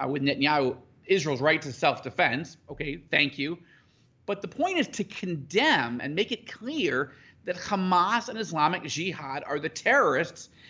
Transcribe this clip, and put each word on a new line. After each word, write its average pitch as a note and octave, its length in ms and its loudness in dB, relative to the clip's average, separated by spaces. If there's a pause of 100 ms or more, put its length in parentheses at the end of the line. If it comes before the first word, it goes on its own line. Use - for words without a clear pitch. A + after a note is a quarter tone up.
uh, - 60 -2
with C#3 120 -2
Netanyahu, C#3 540 2 (300)
Israel's D3+ 340 2
right D#3 220 4
to C#3 100 -8
self-defense. C#3+ 880 0 (120)
Okay, D3 400 -10
thank D3 280 2
you. D#3 200 -4 (680)
But G3+ 160 -4
the G#3+ 80 -8
point F4 300 -2
is A3+ 100 0
to - 160 -6
condemn E3 960 0
and C#3+ 120 -6
make G#3 200 -2
it - 180 -10
clear F3 640 -2 (320)
that F3+ 100 -4
Hamas F#3+ 720 2
and A3+ 120 -6
Islamic D#3+ 440 2
Jihad D3 640 -6
are D3 140 -2
the D#3 100 -4
terrorists E3+ 800 2 (200)